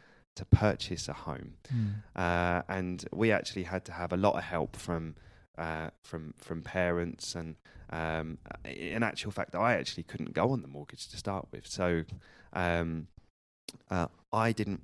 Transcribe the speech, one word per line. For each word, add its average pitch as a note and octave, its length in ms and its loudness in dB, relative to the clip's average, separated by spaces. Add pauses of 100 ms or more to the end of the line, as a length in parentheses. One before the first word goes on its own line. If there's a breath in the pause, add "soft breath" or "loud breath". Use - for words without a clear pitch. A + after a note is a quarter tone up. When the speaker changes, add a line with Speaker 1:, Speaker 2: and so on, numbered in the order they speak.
(360 soft breath)
Speaker 1:
to - 100 -8
purchase - 640 6
a - 60 -6
home. - 400 -8 (180)
Speaker 2:
Mm. A2 220 2 (220 loud breath)
Speaker 1:
Uh, F2 520 4
and F2+ 460 -2
we A2 180 4
actually G2 320 0
had F2+ 220 -4
to - 60 -12
have F2 200 -4
a F2+ 60 2
lot G2 180 6
of F2 60 0
help - 340 -2
from, E2 400 -4 (440 soft breath)
uh, D#2+ 320 -4 (120)
from, D#2+ 340 -10
from E2 260 -8
parents. F2 720 0
And, E2 200 -8 (360 soft breath)
um, D#2+ 480 -2 (260)
in E2+ 380 -4
actual - 280 -2
fact, - 220 -4
I A2 220 4
actually D#2+ 280 -2
couldn't - 300 -8
go G2 160 4
on B2 140 0
the C#2+ 40 -14
mortgage C#2+ 420 -12
to - 80 -12
start G2 340 -4
with. - 160 -14
So, F2 360 2 (500 soft breath)
um, E2+ 540 0 (840)
uh, F2+ 160 2 (240)
I A2+ 220 4
didn't G2+ 300 -2